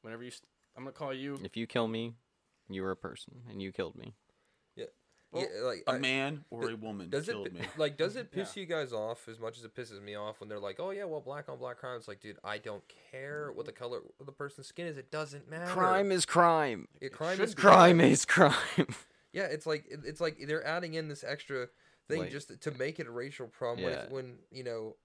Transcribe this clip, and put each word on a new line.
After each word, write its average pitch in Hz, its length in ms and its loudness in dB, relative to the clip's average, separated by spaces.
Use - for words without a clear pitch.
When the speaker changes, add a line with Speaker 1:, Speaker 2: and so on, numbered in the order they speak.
Speaker 1:
whenever 117 220 -14
you 123 60 -14
s-, - 120 -18
I'm 123 60 -14
gonna 135 100 -12
call 139 200 -8
you. 135 300 -8
Speaker 2:
If - 140 -10
you 113 100 -4
kill 117 220 0
me, 113 240 -6
you 95 160 -6
are 95 60 -2
a 92 40 -2
person, - 540 -16
and 98 120 -12
you 95 120 -8
killed - 240 -6
me. 107 160 -16
Speaker 3:
Yeah. - 100 -12
Speaker 1:
Well, 165 120 -2
Speaker 3:
Yeah, 107 100 -8
like, 117 240 -4
Speaker 4:
A 131 40 0
Speaker 3:
I, 127 80 0
Speaker 4:
man 135 500 -2
or 117 180 -6
Speaker 3:
d-, 113 60 -4
Speaker 4:
a - 40 -8
woman 104 320 -10
Speaker 3:
does 156 200 -4
it 240 40 -4
Speaker 4:
killed 92 200 -8
Speaker 3:
pi-, 87 80 -14
Speaker 4:
me. 110 40 -6
Speaker 3:
like, 151 200 0
does 185 180 -2
it - 140 -10
Speaker 1:
<laughs> - 40 -20
Yeah. 190 100 -6
Speaker 3:
piss 190 140 4
you 190 80 8
guys 156 260 2
off 113 380 -2
as 113 100 -14
much 113 180 -4
as 120 80 -16
it 110 100 -14
pisses 110 260 -8
me 101 140 -10
off 104 240 -6
when 104 100 -14
they're 104 100 -4
like, 101 200 -4
"Oh, 180 100 -2
yeah, 196 160 -4
well, 156 160 -4
black 143 260 -10
on 135 120 -10
black 123 180 -8
crime"? 123 200 -8
It's 113 100 -14
like, 101 140 -12
dude, 104 220 -14
I 107 140 -6
don't 104 260 -10
care 143 400 -10
what 117 160 -8
the 117 40 -12
color 120 280 -8
of 139 60 -16
the 139 60 -14
person's 139 360 -12
skin 170 200 -10
is. 151 100 -8
It 135 140 -14
doesn't 143 380 -8
matter. 175 220 -8
Speaker 2:
Crime 185 400 4
is 180 140 4
crime. 156 600 4
Speaker 3:
Yeah, 135 100 -8
crime 175 280 -4
Speaker 1:
Should 220 120 2
Speaker 3:
is 185 60 -8
Speaker 1:
be. - 60 -2
Speaker 2:
Crime 180 400 12
is - 240 8
crime. 170 300 8
<laughs> 135 60 -10
Speaker 3:
Yeah, 190 120 -4
it's 151 200 -6
like, 156 240 -4
it, 151 140 -12
it's 151 160 -10
like 160 260 -4
they're 151 220 -4
adding 165 280 -4
in 160 120 -6
this 143 160 -12
extra 131 440 -6
thing 156 140 -2
Speaker 2:
Like, - 80 -8
Speaker 3:
just 143 320 -14
to 151 80 -4
make 135 280 -6
it 139 80 -8
a 117 40 -14
racial 127 360 -10
problem 120 380 -4
when 80 80 -2
Speaker 2:
yeah. 71 80 -6
Speaker 3:
it's, - 100 -12
when, 127 280 -10
you 131 140 -14
know 113 400 -8